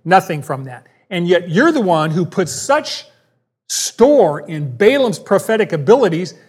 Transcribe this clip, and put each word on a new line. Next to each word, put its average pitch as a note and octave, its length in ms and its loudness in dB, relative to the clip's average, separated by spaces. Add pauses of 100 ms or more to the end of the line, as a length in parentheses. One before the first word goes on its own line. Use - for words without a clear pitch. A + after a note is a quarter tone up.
nothing F3+ 380 2
from C3+ 240 -8
that. B2+ 220 -18 (240)
And F3 180 -2
yet F3 220 2
you're C4+ 220 4
the C#4+ 100 -2
one D#3+ 300 0
who F3 120 -2
puts F3 280 -4
such - 540 -4 (640)
store A3 720 2
in D3 380 -10
Balaam's A#3+ 400 2
prophetic G3+ 540 -2
abilities F3 600 2 (160)